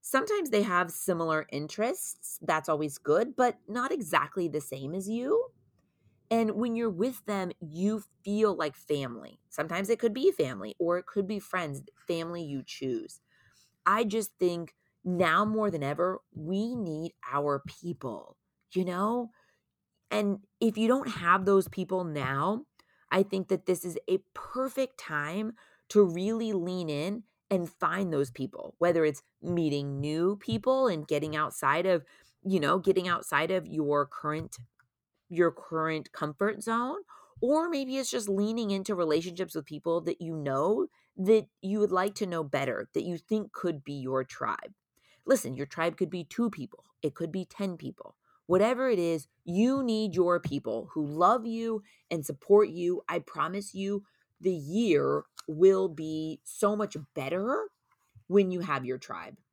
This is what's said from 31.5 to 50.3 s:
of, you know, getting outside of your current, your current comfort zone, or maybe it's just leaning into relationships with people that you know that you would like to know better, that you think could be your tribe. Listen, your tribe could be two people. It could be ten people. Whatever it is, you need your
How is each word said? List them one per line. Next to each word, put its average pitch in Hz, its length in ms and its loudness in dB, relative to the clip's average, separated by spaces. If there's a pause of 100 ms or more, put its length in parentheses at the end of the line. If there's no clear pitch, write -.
of, 175 180 2 (400)
you 190 160 2
know, 151 180 2
getting 185 300 2
outside 165 420 0
of 185 160 0
your 147 380 2
current, 151 540 -6 (720)
your 170 200 4
current 160 640 -4
comfort 202 500 -2
zone, 247 360 -2 (420)
or 311 300 4
maybe 269 260 -2
it's 262 140 -2
just 226 180 -4
leaning 208 420 0
into 196 240 -2
relationships 175 600 0
with 156 100 -6
people 165 380 -2
that 165 180 -2
you 165 160 -6
know 151 520 0 (280)
that 208 300 4 (160)
you 202 180 0
would 202 100 4
like 190 260 0
to 208 100 -2
know 170 180 -4
better, 135 480 -2
that 165 120 -2
you 175 120 -4
think 214 360 -4
could 160 300 -4
be 143 120 -10
your 131 300 -2
tribe. - 500 -8 (500)
Listen, 170 300 2
your 135 120 -6
tribe 165 300 -2
could 170 140 -2
be 175 120 -6
two 233 280 -2
people. - 340 -12 (160)
It 147 140 -2
could 160 180 -6
be 185 140 -4
ten 185 320 -6
people. - 380 -14 (300)
Whatever 233 440 4
it 214 80 4
is, 165 300 0 (160)
you 240 400 4
need 220 320 0
your 175 240 4